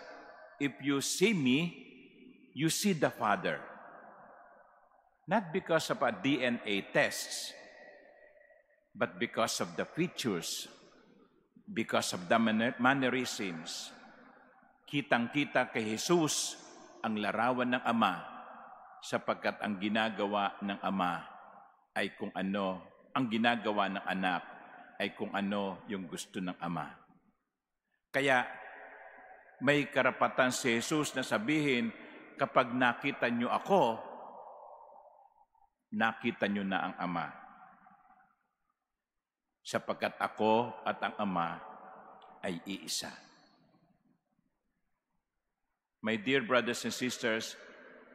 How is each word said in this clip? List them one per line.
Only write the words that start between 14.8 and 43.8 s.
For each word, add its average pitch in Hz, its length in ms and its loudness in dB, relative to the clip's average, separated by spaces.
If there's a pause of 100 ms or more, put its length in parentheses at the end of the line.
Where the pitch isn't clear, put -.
Kitang-kita 127 840 2
kay 110 220 0
Jesus - 640 2 (420)
ang 110 160 -2
larawan 123 640 2
ng - 80 -4
Ama, 107 320 4 (840)
sapagkat - 640 -2
ang 101 180 -2
ginagawa 104 800 0
ng 101 240 -4
Ama 92 380 0 (720)
ay 104 220 0
kung 101 180 -8
ano, 95 460 -2 (320)
ang 135 160 2
ginagawa 107 580 4
ng 95 160 -4
Anak 92 380 0 (580)
ay 101 160 -2
kung 104 160 -6
ano 98 560 -2
yung 98 160 -6
gusto 90 400 -8
ng 87 160 -6
Ama. 82 320 -4 (1200)
Kaya 135 320 4 (1200)
may 143 240 4
karapatan 127 640 4
si 120 240 2
Jesus 143 400 0
na 127 80 -2
sabihin, 123 640 2 (480)
"Kapag 131 400 2
nakita 127 560 2
nyo 120 160 0
ako, 113 480 4 (2000)
nakita 110 560 2
nyo 101 160 0
na 92 160 2
ang 92 160 -6
Ama. 87 260 -2 (2500)
Sapagkat - 560 -4
ako 110 640 2
at 107 160 -2
ang 101 160 -4
Ama 90 320 0 (960)
ay 90 240 -4
iisa." 98 420 -6 (3000)